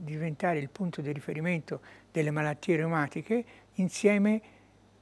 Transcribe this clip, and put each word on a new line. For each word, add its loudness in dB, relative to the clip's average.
diventare -2
il -4
punto -4
di -4
riferimento -4
delle 0
malattie 0
reumatiche, 0
insieme 4